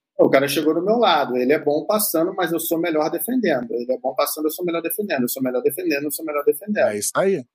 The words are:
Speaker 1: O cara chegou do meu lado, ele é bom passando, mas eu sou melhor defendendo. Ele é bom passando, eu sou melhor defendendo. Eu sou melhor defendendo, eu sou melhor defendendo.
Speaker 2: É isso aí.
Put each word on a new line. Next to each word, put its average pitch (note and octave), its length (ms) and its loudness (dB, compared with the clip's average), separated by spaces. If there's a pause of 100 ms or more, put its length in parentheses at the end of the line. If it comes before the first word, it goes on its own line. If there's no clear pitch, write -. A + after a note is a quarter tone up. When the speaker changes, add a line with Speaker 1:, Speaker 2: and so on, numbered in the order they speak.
(200)
Speaker 1:
O E3+ 100 6
cara - 180 4
chegou D3+ 260 2
do E3+ 80 0
meu G#3+ 160 2
lado, D3+ 400 2
ele B2+ 160 2
é D3+ 60 2
bom D3 260 -2
passando, F#3+ 500 0
mas F3 160 -2
eu E3 80 -2
sou - 200 -2
melhor D#3+ 300 0
defendendo. E3 600 -2
Ele A#2+ 200 -4
é B2 60 0
bom C3 160 -4
passando, D3 320 -2
eu D3+ 60 0
sou F3+ 140 -8
melhor E3+ 160 -2
defendendo. E3 420 -4
Eu B2 60 -2
sou C3+ 140 -8
melhor B2+ 180 0
defendendo, C#3+ 420 0
eu D3+ 80 -4
sou D#3+ 140 -8
melhor D3 200 -4
defendendo. E3 420 2
Speaker 2:
É G#2+ 100 -2
isso - 180 -4
aí. F#3 280 2 (120)